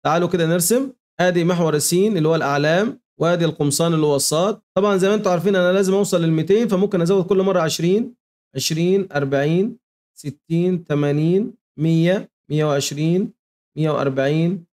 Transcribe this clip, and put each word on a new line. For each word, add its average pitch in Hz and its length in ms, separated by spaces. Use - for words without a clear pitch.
تعالوا 170 220
كده 170 180
نرسم، 214 440
آدي 175 240
محور 170 320
السين 185 420
اللي 156 100
هو 165 80
الأعلام، 151 640
وآدي 170 260
القمصان 156 480
اللي 156 120
هو 147 100
الصاد. 180 440
طبعًا 196 220
زي 190 120
ما 208 60
انتوا 214 160
عارفين 180 240
أنا 180 180
لازم 190 200
أوصل 190 280
للميتين، 165 460
فممكن 196 340
أزود 180 240
كل 190 160
مرة 180 180
عشرين، 170 540
عشرين، 175 600
أربعين، 143 640
ستين، 170 680
تمانين، 156 680
مية، 165 500
مية 151 160
وعشرين، 156 680
مية 156 120
وأربعين 143 760